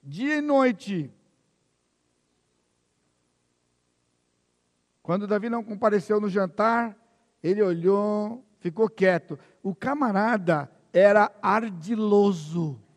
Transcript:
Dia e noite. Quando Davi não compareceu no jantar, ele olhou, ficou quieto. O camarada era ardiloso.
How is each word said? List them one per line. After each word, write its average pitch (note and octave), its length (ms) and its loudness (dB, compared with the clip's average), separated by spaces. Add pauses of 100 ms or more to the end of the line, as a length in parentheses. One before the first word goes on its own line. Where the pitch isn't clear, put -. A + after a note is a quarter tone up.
Dia A3 340 -6
e D4+ 40 -2
noite. B3 720 0 (4000)
Quando G3 240 -4
Davi G#3 240 -2
não A#3 120 -4
compareceu G#3 560 -2
no G#3 120 -2
jantar, G#3 640 -2 (460)
ele F#3+ 180 0
olhou, G#3 800 0 (160)
ficou F#3+ 300 -2
quieto. F#3 500 0 (240)
O F#3+ 120 -6
camarada G#3+ 1000 -2 (200)
era G3+ 380 6 (120)
ardiloso. G3 1400 0 (160)